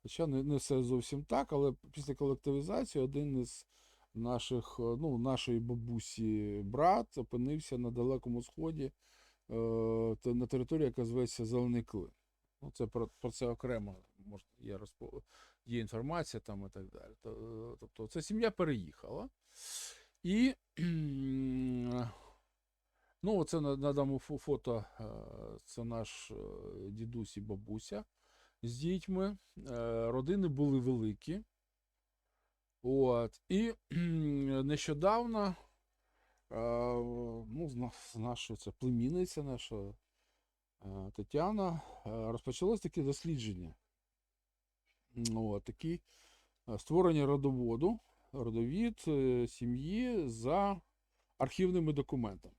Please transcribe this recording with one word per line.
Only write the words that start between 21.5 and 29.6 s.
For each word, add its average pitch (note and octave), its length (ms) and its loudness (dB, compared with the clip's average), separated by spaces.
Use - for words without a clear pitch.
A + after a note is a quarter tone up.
ну, G3+ 140 4
оце E3 240 2
на, C#3 160 2
на C#3+ 160 2
даному C#3 260 2
фо-, D3 180 -6
фото, A#2+ 480 0
е, A2 60 -8
це - 200 -10
наш, A#2 480 -6
е, G#2+ 40 -10
дідусь A2+ 480 -8
і G2+ 40 -6
бабуся G#2+ 600 -6
з A#2+ 140 -4
дітьми. F#3 600 0
Е, A#2 540 0